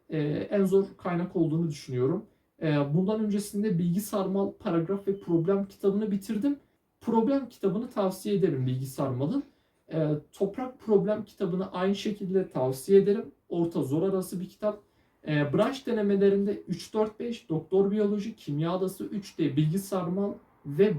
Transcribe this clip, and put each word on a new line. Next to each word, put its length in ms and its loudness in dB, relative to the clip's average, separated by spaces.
e, 100 -2
en 140 2
zor 200 4
kaynak 380 -2
olduğunu 320 2
düşünüyorum. 560 -2
E, 320 2
bundan 260 2
öncesinde 580 -2
Bilgi 220 0
Sarmal 520 -2
paragraf 560 -2
ve 120 0
problem 480 2
kitabını 420 0
bitirdim. 460 -2
Problem 480 2
kitabını 420 -2
tavsiye 440 -2
ederim 320 2
Bilgi 200 -2
Sarmal'ın. 560 -2
E, 160 0
Toprak 480 -4
problem 440 2
kitabını 480 -4
aynı 220 0
şekilde 540 -2
tavsiye 520 4
ederim. 240 2
Orta 340 0
zor 200 0
arası 380 -2
bir 80 -8
kitap. 320 -4
E, 240 0
branş 340 0
denemelerinde 800 2
üç, 260 -8
dört, 260 -2
beş, 280 -8
Doktor 420 2
Biyoloji, 460 -2
Kimya 360 -2
Adası 320 -4
üç 340 -10
D, 180 0
Bilgi 220 2
Sarmal 540 -2
ve 320 4